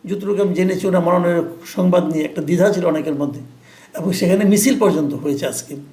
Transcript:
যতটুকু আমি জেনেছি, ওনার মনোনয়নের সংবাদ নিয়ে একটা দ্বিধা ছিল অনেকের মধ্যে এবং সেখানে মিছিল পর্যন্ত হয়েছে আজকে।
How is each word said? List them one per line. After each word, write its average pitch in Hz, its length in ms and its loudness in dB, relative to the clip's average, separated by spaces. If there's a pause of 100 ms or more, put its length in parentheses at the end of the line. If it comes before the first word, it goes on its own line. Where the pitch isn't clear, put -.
যতটুকু 196 340 -2
আমি 185 120 0
জেনেছি, 185 340 0
ওনার 180 200 2
মনোনয়নের 175 360 2 (320)
সংবাদ 175 360 2
নিয়ে 156 140 0
একটা - 160 -6
দ্বিধা 170 320 2
ছিল 175 120 -2
অনেকের 156 360 -2
মধ্যে 143 180 -6 (580)
এবং 185 140 -2
সেখানে 190 340 2
মিছিল 208 340 4
পর্যন্ত 151 340 2
হয়েছে 143 340 -4
আজকে। 139 280 -8 (180)